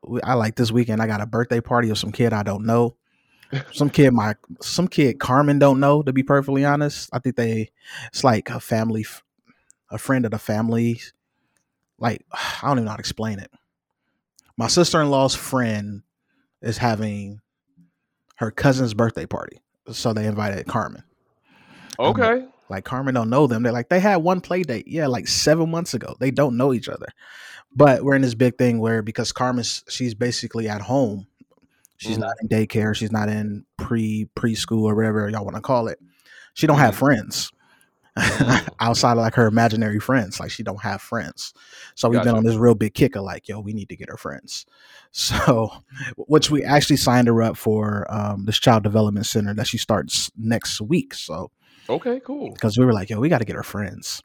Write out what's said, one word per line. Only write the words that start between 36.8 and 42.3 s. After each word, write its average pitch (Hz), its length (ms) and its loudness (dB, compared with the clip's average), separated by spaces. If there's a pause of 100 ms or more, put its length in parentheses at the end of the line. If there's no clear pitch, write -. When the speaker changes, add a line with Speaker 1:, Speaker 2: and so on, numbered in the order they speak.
Speaker 2:
Mm-hmm. - 100 0
Speaker 1:
friends 123 460 0 (340)
<laughs> - 320 -18
Speaker 2:
Mm-hmm. - 520 2 (100)
Speaker 1:
outside 117 340 2
of, 117 60 4
like, 110 160 0
her 117 140 4
imaginary 110 500 2
friends. 110 400 -2
Like, - 140 -10
she - 100 -10
don't 101 200 -8
have 95 200 -6
friends. - 500 -10 (440)
So 117 120 2
we've 120 120 4
been 113 60 2
Speaker 2:
Gotcha. 117 120 4